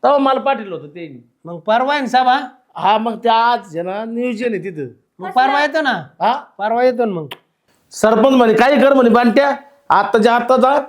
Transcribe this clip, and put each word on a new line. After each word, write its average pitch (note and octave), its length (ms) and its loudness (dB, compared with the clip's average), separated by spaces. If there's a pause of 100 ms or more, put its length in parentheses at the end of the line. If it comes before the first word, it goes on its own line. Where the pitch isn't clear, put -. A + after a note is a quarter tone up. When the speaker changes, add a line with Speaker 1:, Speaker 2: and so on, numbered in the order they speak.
Speaker 1:
तेव्हा C#4 140 2
मला C4+ 220 0
पाठवलं G#3+ 360 -6
होतं D3 120 -14
ते. D3 440 -18 (140)
Speaker 2:
मग E3+ 140 -14
परवा A#3+ 340 -2
आहे D4 80 -2
ना B3+ 60 -6
सभा? B3+ 320 0 (360)
Speaker 1:
हा, G#3 220 0
मग A3+ 260 -6
ते A#3+ 60 2
आज A3+ 480 0
आहे E3+ 40 -6
ना, F#3+ 240 -8
नियोजन A#3 480 -6
आहे E3+ 100 -8
तिथं. D#3 240 -10 (320)
Speaker 2:
मग F#3 100 -12
Speaker 3:
कसलं? B3 160 0
Speaker 2:
परवा C#4+ 160 0
येतो D4 200 -2
ना. A3+ 220 -4 (180)
Speaker 1:
हा? G#3+ 120 0
Speaker 2:
परवा A#3 500 -4
येतो B3 220 0
ना G3+ 80 -4
मग. D#3+ 140 -8 (640)
Speaker 1:
सरपंच A3 420 2
म्हणे, A#3+ 200 4
"काही B3 280 4
कर," C#4 120 4
म्हणे, B3+ 160 4
"बांट्या, A#3+ 460 2 (340)
आत्ताच्या G#3 460 2
आत्ता A#3+ 220 2
जा C4 320 2